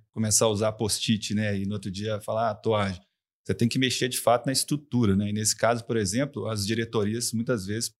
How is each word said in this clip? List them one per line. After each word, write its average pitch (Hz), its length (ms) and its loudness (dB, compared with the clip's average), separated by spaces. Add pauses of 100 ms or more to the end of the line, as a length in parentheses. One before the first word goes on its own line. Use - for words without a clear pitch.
(140)
começar 110 320 2
a 113 40 6
usar 117 240 2
post-it, 107 600 0
né? 104 240 0
E 98 80 -2
no 101 80 -4
outro 104 160 -6
dia 104 320 -4
falar, 110 300 -2
"Ah, 104 40 -4
tô 110 200 0
ágil." 98 260 0 (420)
Você - 120 -2
tem 120 120 2
que 120 120 0
mexer 131 280 0
de 123 120 -4
fato 120 260 4
na 135 60 -2
estrutura, 123 640 0
né? 104 140 0
E 104 40 -4
nesse 107 240 0
caso, 117 280 2
por 120 120 -2
exemplo, 107 500 -2
as 104 180 -4
diretorias 113 680 -2
muitas 113 320 -2
vezes 107 340 -4